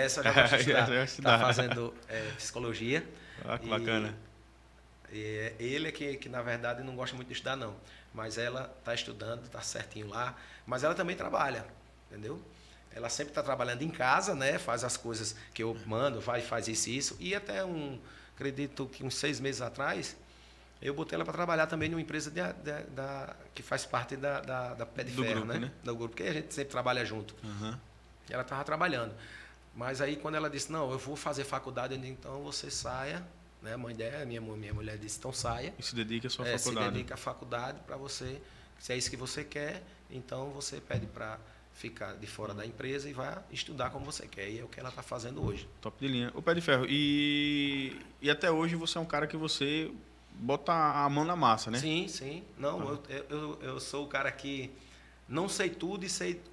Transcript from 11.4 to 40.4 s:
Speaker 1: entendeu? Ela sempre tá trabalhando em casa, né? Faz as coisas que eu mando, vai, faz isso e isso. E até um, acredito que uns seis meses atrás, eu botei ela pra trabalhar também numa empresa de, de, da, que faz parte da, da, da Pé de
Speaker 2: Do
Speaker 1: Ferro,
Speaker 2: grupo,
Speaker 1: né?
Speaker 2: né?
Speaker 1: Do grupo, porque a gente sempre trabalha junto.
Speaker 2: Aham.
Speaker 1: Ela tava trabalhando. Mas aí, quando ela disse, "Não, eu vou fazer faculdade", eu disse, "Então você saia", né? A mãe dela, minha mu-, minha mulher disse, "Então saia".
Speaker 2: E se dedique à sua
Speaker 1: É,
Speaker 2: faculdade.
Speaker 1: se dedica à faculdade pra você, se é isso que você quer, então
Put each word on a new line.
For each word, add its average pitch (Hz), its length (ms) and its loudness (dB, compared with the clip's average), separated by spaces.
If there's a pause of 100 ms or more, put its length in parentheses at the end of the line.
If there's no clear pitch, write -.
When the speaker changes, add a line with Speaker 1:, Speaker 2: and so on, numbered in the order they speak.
Speaker 1:
entendeu? 110 320 -8 (500)
Ela 117 160 -4
sempre 147 240 -2
tá 147 100 0
trabalhando 123 400 2
em 160 80 0
casa, 160 440 6
né? 139 240 4
Faz 117 240 2
as 120 140 0
coisas 110 400 -2 (160)
que - 100 -2
eu 113 140 2 (100)
mando, 117 340 2
vai, 120 200 0
faz 113 280 -2
isso 110 220 2
e 120 60 0
isso. 139 240 0
E 180 140 -2
até 202 300 -2
um, 147 340 -2 (360)
acredito 139 520 -2
que - 180 -10
uns 131 100 -2
seis 151 260 0
meses 131 220 0
atrás, 143 540 -2 (640)
eu 139 120 0
botei 160 200 -2
ela 160 100 2
pra 156 80 -2
trabalhar 165 360 4
também 160 200 2
numa 165 120 0
empresa 151 300 -2
de, 180 120 -4
de, 151 480 -4
da, 135 440 -6 (200)
que - 80 -10
faz - 240 0
parte 123 300 0
da, 139 240 0
da, 127 340 -4
da 117 120 -4
Pé 127 180 -4
de 123 80 -4
Speaker 2:
Do 127 100 0
Speaker 1:
Ferro, 113 180 4
Speaker 2:
grupo, 107 140 -2
Speaker 1:
né? 117 60 0
Speaker 2:
né? 131 120 -4 (120)
Speaker 1:
Do 120 100 -2
grupo, 117 220 -4
porque 180 120 -2
a 175 40 0
gente 151 200 -4
sempre 139 200 -4
trabalha 123 320 2
junto. 107 300 -4 (100)
Speaker 2:
Aham. 107 340 -4 (500)
Speaker 1:
Ela 127 140 -2
tava 139 220 -4
trabalhando. 147 500 2 (640)
Mas 131 240 -2
aí, 147 160 2
quando 156 200 -4
ela 156 120 2
disse, 143 240 -4
"Não, 151 180 0
eu 131 80 0
vou 135 180 -4
fazer 139 280 -2
faculdade", 131 500 -2
eu 131 60 -4
disse, 131 120 -8
"Então 135 320 -8
você 143 260 -6
saia", 139 540 -4 (360)
né? 110 140 -6
A 123 40 -6
mãe 120 160 -6
dela, 117 300 -4
minha 117 160 -4
mu-, 110 160 -6
minha 104 160 -6
mulher 107 260 -4
disse, 107 200 -8
"Então 131 140 -6
saia". 120 440 -2
Speaker 2:
E 127 60 -10
se - 140 -4
dedique 113 320 0
à - 20 -2
sua 123 160 -2
Speaker 1:
É, 120 100 4
Speaker 2:
faculdade. 113 300 2
Speaker 1:
se 101 60 2
dedica 123 220 -4
à - 20 -6
faculdade 123 680 -6
pra 143 120 -8
você, 135 440 -6 (380)
se - 140 -6
é 123 40 2
isso 120 140 0
que 131 60 -6
você 123 260 -4
quer, 147 400 -6 (260)
então 131 420 -6